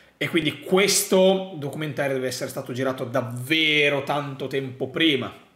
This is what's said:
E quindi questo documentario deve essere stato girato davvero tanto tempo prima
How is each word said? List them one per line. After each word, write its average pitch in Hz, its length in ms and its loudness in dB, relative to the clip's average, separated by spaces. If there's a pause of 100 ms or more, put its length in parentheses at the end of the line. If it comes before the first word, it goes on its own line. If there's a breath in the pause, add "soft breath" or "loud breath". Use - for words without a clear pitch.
(160 loud breath)
E 147 120 -4
quindi 156 320 0
questo 190 960 4
documentario 143 580 -4
deve 127 140 -2
essere 127 200 -6
stato 131 240 -8
girato 131 320 -2
davvero 139 1000 2
tanto 139 420 -4
tempo 131 420 -6
prima 139 460 0 (220)